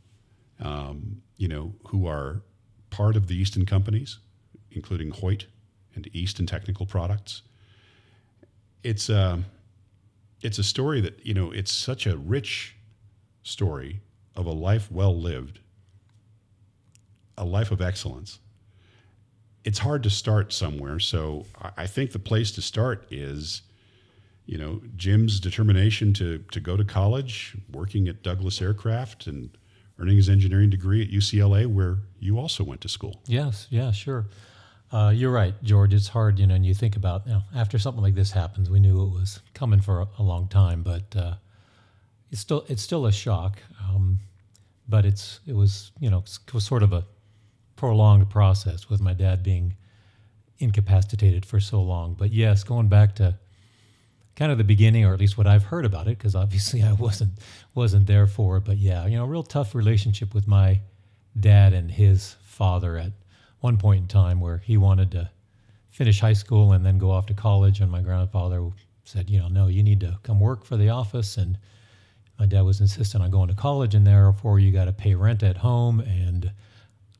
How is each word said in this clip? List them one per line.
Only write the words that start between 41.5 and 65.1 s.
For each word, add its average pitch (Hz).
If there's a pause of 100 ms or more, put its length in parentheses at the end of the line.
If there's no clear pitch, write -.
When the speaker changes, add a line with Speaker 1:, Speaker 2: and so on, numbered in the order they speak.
Speaker 2:
it's 107
still, -
it's 113
still 147
a 104
shock. 98 (240)
Um, 95 (680)
but 107
it's, -
it 139
was, 101
you 127
know, 92
it -
was 110
sort 117
of 95
a 87 (720)
prolonged 107
process 98
with 101
my 92
dad 92
being 90 (840)
incapacitated 98
for 107
so 101
long. 87
But 101
yes, 107
going 117
back 104
to 92 (1000)
kind 151
of 127
the 110
beginning, 107
or 95
at 95
least 101
what 104
I've 104
heard 165
about 92
it, 117
'cause 101
obviously 101
<laughs> 107
I -
wasn't, 101 (420)
wasn't 101
there 101
for 95
it. 95
But 101
yeah, 90
you 113
know, 120
real 156
tough 139
relationship 107
with 101
my 98 (580)
dad 101
and 87
his 98
father 90
at 90 (500)
one 120
point 98
in 90
time, 90
where 87
he 110
wanted 95
to 90 (640)